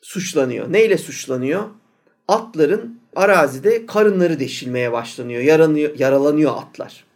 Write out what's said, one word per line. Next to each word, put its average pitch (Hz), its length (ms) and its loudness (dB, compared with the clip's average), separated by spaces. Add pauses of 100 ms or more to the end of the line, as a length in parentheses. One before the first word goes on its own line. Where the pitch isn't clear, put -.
suçlanıyor. 127 680 -4
Neyle 208 260 4
suçlanıyor? 135 640 -6 (640)
Atların 202 720 0 (160)
arazide 190 680 2
karınları 185 540 2
deşilmeye 123 520 -4
başlanıyor. 120 500 -8
Yaranıyor, 151 560 2
yaralanıyor 139 580 2
atlar. - 480 -14 (120)